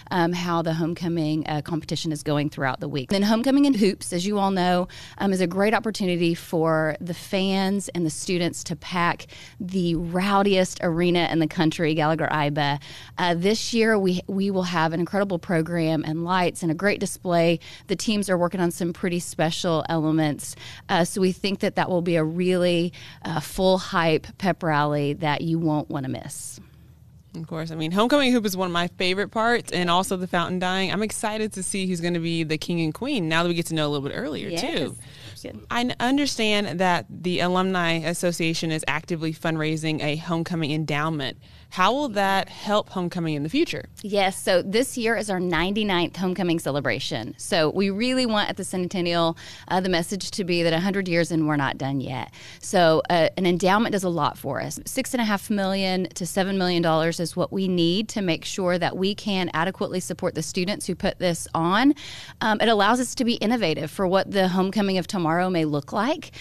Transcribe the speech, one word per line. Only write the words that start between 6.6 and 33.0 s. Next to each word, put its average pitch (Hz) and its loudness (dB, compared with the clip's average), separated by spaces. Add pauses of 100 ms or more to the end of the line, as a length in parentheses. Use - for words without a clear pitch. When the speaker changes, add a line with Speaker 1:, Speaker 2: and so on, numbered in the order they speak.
Speaker 1:
the 175 -6
fans 190 0
and 175 -2
the 156 0
students 175 -2
to 165 -6
pack 170 -2 (300)
the 180 0
rowdiest 185 2
arena 175 2
in 160 2
the 156 2
country, 160 2
Gallagher-Iba. 151 0 (360)
Uh, 175 2
this 196 0
year, 220 4
we, 185 2
we 196 0
will 185 0
have 165 2
an 170 -2
incredible 190 0
program 160 0
and 160 -4
lights 180 0
and 170 2
a 156 2
great 196 0
display. 170 2 (260)
The 185 -2
teams 208 0
are 185 2
working 175 0
on 175 2
some 175 -4
pretty 175 -2
special 165 0
elements. 156 0 (320)
Uh, 180 4
so 190 -2
we 185 4
think 196 -2
that 202 0
that 170 0
will 180 2
be 170 2
a 156 4
really, 175 2 (320)
uh, 156 -4
full 185 2
hype 165 2 (100)
pep 180 0
rally 147 2
that 147 0
you 165 0
won't 151 0
wanna 131 -4
miss. - -10 (760)
Speaker 2:
Of 165 -10
course. 160 -8
I 160 -8
mean, 160 -4
Homecoming 247 4
Hoop 226 2
is 190 -2
one 185 0
of 180 -2
my 175 0
favorite 185 0
parts, 226 0
and 175 0
also 185 2
the 180 -4
fountain 180 0
dying. 185 0
I'm 196 -2
excited 214 -4
to 190 -8
see 185 -2
who's 180 -2
gonna 175 0
be 165 0
the 156 -2
king 170 -2
and 156 0
queen 226 -2